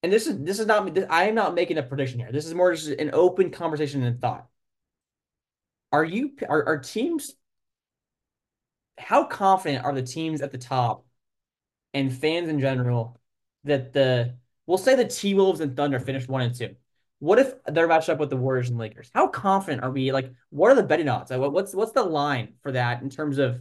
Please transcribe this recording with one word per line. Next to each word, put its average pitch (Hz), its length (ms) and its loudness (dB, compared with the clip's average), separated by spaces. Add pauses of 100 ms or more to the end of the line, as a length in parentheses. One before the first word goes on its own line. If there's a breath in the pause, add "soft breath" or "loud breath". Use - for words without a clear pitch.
And 175 100 2
this 220 140 2
is, - 160 -4
this 190 160 -4
is 220 80 -2
not, 196 320 2 (120)
I 175 180 4
am 220 60 0
not 190 200 0
making 175 240 0
a 143 40 -2
prediction 127 360 -4
here. 117 140 -8
This 151 140 -4
is 165 80 -8
more 180 200 4
just 156 140 -8
an 147 240 -4
open 180 380 4
conversation 147 520 -4
and 120 180 -2
thought. - 260 -6 (1500)
Are 151 120 4
you, 226 280 -4 (160)
are, 151 160 2
are - 140 0
teams, 285 560 -6 (1600)
how 277 260 2
confident 190 600 0
are 139 100 -2
the 131 80 -2
teams 156 400 -6
at 139 80 -6
the 135 80 -12
top 123 480 -2 (880)
and 135 180 0
fans 160 360 -2
in 151 100 -2
general 123 640 -2 (440)
that 139 280 -2
the, 127 440 2 (300)
we'll 185 120 2
say 262 180 4
the 240 100 4
T-Wolves 190 540 2
and 139 160 -4
Thunder 139 240 0
finished 127 280 -6
one 131 140 -2
and 120 120 -2
two. - 200 -10 (440)
What 180 200 4
if 262 160 4 (120)
they're 165 220 2
matched 160 220 4
up 151 80 0
with 151 100 -2
the 135 80 -4
Warriors 127 320 0
and 120 100 -4
Lakers? - 360 -10
How 294 120 4
confident 190 560 -2
are 131 80 -4
we? 131 220 -2
Like, 135 180 -2 (200 soft breath)
what 170 200 4
are 269 40 10
the 240 80 4
betting 151 260 2
odds? 110 220 -4
Like, 127 100 -2
what, 139 120 0
what's, 196 220 -2
what's 214 180 -2
the 262 100 2
line 143 600 -2
for 139 100 -6
that 120 280 -2
in 135 80 -8
terms 143 300 -6
of 123 220 0